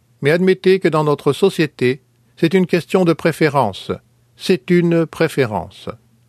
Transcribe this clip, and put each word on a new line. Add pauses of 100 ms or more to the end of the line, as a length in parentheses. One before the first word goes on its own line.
(220)
Mais
admettez
que
dans
notre
société, (340)
c'est
une
question
de
préférence. (440)
C'est
une
préférence. (400)